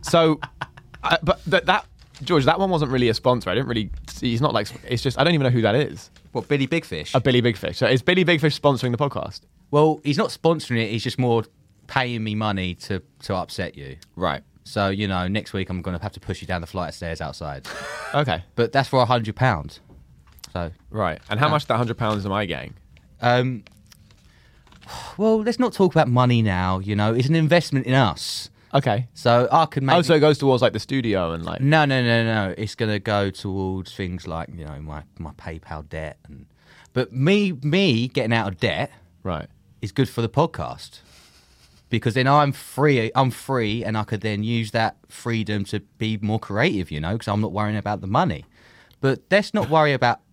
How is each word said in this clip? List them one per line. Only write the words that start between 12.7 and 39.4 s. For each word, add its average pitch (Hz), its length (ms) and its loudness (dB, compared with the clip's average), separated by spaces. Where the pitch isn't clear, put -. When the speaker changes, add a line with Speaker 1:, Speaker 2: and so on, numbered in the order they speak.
Speaker 2:
to, 95 260 -6
to 98 140 -4
upset 87 420 -8
you. 67 200 -14
Speaker 1:
Right. 82 260 -2
Speaker 2:
So, 101 240 -2
you 101 200 -2
know, 92 200 -2
next 101 240 -4
week 95 180 -6
I'm 92 100 -4
gonna 87 220 -6
have 98 100 -8
to - 80 -16
push - 200 -8
you - 80 -16
down 90 120 -4
the 82 60 -12
flight 87 220 -6
of - 80 -12
stairs 82 240 -10
outside. 71 520 -10
Speaker 1:
<laughs> - 40 -12
Okay. 107 280 0
Speaker 2:
But 117 180 0
that's 135 160 0
for 131 140 2
a - 20 4
hundred 113 320 0
pounds. 85 440 0
So 85 160 -6
Speaker 1:
Right. 95 400 -4
And 104 100 -4
how 147 100 2
Speaker 2:
Uh, - 20 2
Speaker 1:
much 147 160 0
that 117 100 0
hundred 113 220 -2
pounds 107 260 -2
am 98 80 -4
I 104 140 -2
getting? 71 260 -8
Speaker 2:
Um, 123 440 0
well, 220 240 4
let's 226 160 -2
not 247 160 0
talk 185 200 4
about 147 140 4
money 123 320 4
now. 92 380 2
You 101 180 -2
know, 104 160 2
it's 127 160 0
an 160 60 2
investment 156 500 2
in 123 80 0
us. - 560 0
Speaker 1:
Okay. 123 400 2
Speaker 2:
So 120 400 4
I 156 140 6
could 135 160 -4
Speaker 1:
Oh, 135 40 -2
Speaker 2:
maybe 160 180 4
Speaker 1:
so 165 100 6
it 151 60 6
goes 151 180 6
towards, 127 240 4
like, 110 100 4
the 107 80 -4
studio 101 520 -2
and, 82 120 -6
like 82 160 -6
Speaker 2:
No, 147 240 4
no, 131 180 2
no, 117 220 2
no. 107 320 -2
It's 107 180 -8
gonna 107 240 -2
go 101 300 0
towards 95 680 -6
things 90 320 -8
like, 82 300 -8
you 80 80 -12
know, 73 160 -12
my, 76 220 -12
my 76 140 -12
PayPal 78 540 -14
debt 78 300 -10
and, 67 200 -20
but 123 180 -2
me, 185 400 2
me 143 460 2
getting 117 240 -2
out 113 160 0
of 92 100 -8
debt 95 320 -2
Speaker 1:
Right. 87 260 -6